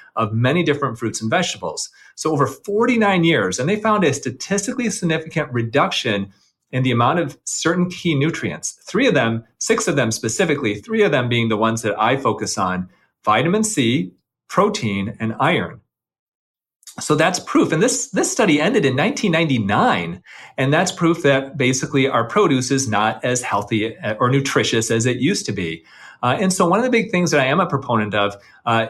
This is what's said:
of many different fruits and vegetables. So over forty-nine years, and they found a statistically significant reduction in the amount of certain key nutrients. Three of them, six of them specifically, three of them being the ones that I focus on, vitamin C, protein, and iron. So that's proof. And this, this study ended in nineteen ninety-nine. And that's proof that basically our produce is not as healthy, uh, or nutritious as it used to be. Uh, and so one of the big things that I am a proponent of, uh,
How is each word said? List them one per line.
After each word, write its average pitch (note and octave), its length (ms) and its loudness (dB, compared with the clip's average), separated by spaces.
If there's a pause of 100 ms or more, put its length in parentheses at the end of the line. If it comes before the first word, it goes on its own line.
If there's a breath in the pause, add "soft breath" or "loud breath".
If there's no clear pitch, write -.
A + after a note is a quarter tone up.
(160 loud breath)
of A2+ 180 -2
many B2+ 280 2
different C#3 380 -2
fruits A2 200 -4
and A2 120 -4
vegetables. F#2+ 580 -4 (240 loud breath)
So - 180 -4
over C#3 140 2
forty-nine G#3 800 2
years, A2+ 340 2
and B2+ 100 -2
they G#3 100 0
found G#3+ 260 0
a C#3 100 4
statistically G3+ 800 -4
significant D#3+ 600 -4
reduction A#2 800 -2 (380 soft breath)
in B2+ 140 -2
the B2+ 80 2
amount A#2+ 260 2
of D3+ 280 -4
certain F3 440 -2
key E3+ 240 -2
nutrients. C3+ 600 -4 (120)
Three B3+ 220 0
of G3+ 60 2
them, A2+ 320 0 (120)
six - 300 0
of D#3+ 80 0
them A#2 160 0
specifically, A#2 640 -2
three A3 260 -2
of F3+ 120 4
them B2 160 0
being A#2 180 2
the A2 80 0
ones A2+ 260 0
that G#2 160 -2
I A#2+ 200 2
focus A2 400 -2
on, F#2 320 -2 (340 soft breath)
vitamin E3 400 2
C, D3 480 0 (380)
protein, A2+ 680 0
and A2 220 -4
iron. C3 400 0 (1200)
So - 160 0
that's E3 240 2
proof. - 320 2
And D#3+ 100 2
this, - 280 0
this - 200 0
study E3 300 2
ended G3 240 2
in B2 140 2
nineteen G3+ 340 0
ninety-nine. C#3+ 920 0 (360 loud breath)
And C#3 160 2
that's F3+ 180 2
proof E3 320 0
that C#3 340 2
basically C3 520 0
our A#2 180 0
produce C#3+ 420 2
is C3+ 200 0
not G#2+ 340 0
as B2 180 0
healthy, G#2+ 580 -2
uh, G#2+ 200 -4
or B2 100 2
nutritious B2+ 640 0
as A2+ 140 0
it B2 120 0
used F#3+ 280 -2
to G2+ 80 -6
be. E2+ 320 -6 (360 loud breath)
Uh, B2 160 2
and F#3+ 140 2
so F#3 160 2
one F#3+ 120 4
of B3 40 0
the B3+ 80 0
big A3+ 200 0
things F3 200 0
that D3+ 80 4
I C3 60 2
am D3+ 160 2
a E3+ 60 0
proponent A2 460 -2
of, G2+ 220 0 (300 loud breath)
uh, A2+ 240 2